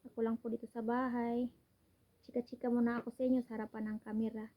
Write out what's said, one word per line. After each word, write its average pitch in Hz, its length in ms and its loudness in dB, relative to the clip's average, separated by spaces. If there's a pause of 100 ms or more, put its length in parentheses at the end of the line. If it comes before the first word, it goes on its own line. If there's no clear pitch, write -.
Ako 233 160 0
lang 226 160 2
po - 80 -6
dito 226 240 -4
sa 233 80 -4
bahay. 240 720 0 (720)
Chika-chika 247 480 -2
muna 240 320 2
ako 233 80 -6
sa 254 160 0
inyo 254 160 4
sa 220 160 -6
harapan 220 240 -6
ng 214 160 -4
kamera. 220 560 -2